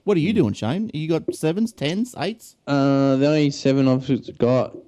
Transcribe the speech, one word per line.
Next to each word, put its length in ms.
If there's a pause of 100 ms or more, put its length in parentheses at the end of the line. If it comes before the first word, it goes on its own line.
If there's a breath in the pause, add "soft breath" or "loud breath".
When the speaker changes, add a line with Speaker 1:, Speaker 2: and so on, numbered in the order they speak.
Speaker 1:
What 120
are 40
you 120
Speaker 2:
Mm. 40
Speaker 1:
doing, 180
Shane? 400
You 140
got 260
sevens, 380
tens, 460
eights? 380 (100)
Speaker 3:
Uh, 500
the 100
only 240
seven 360
I've 520
got 380 (120)